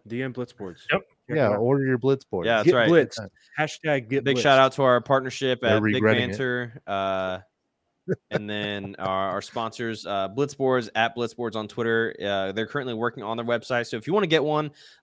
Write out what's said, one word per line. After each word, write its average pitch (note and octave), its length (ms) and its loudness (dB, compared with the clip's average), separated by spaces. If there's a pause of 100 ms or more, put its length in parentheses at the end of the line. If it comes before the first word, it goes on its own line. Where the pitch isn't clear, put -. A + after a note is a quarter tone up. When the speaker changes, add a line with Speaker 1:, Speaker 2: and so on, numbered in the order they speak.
Speaker 1:
D A#2+ 160 -6
M C3 100 -8
Blitzboards. G#2+ 460 -12 (120)
Speaker 2:
Yep. F#3 100 2 (280)
Speaker 1:
Check - 80 -4
Speaker 3:
yeah, A#2+ 140 4
Speaker 1:
it G#2 40 2
out. G2+ 40 0
Speaker 3:
order C3+ 260 2
your C3 140 2
Blitzboard. A#2 460 -2
Speaker 4:
Yeah, A2+ 140 2
that's G#2+ 80 0
Speaker 1:
Get - 80 6
Speaker 4:
right. A2+ 140 4
Speaker 1:
blitzed. D3+ 320 4
Speaker 3:
Yeah. - 440 -8
Speaker 1:
Hashtag C#3+ 440 -2
get C3+ 140 0
blitzed. - 20 -8
Speaker 4:
Big C3+ 140 2
shout C3+ 200 6
out C3+ 140 6
to C#3+ 100 -2
our B2 180 6
partnership C3 600 0
Speaker 3:
They're A2+ 180 2
Speaker 4:
at G#2 40 0
Big G#2+ 120 2
Speaker 3:
regretting A#2+ 300 4
it. A#2+ 80 -2
Speaker 4:
Banter, B2 540 -6
uh, F#2+ 520 -2 (920)
and G#2 180 -6
then G#2 520 -6
our, F#2+ 300 -2
our G2 120 -4
sponsors, A2+ 640 -8
uh, G2 220 -2
Blitzboards, C3 680 -2
at A#2 220 0
Blitzboards A#2 400 -6
on G#2+ 100 -6
Twitter. A2+ 480 -2 (100)
Uh, G2 280 -2
they're A2 160 -4
currently B2+ 260 -6
working A#2 300 -4
on A2+ 120 -6
their A#2 100 -6
website, A#2+ 420 -2
so B2 80 -6
if A2 100 -10
you D#3+ 60 -4
wanna G3 160 2
get D3+ 160 4
one, D3+ 260 0 (320)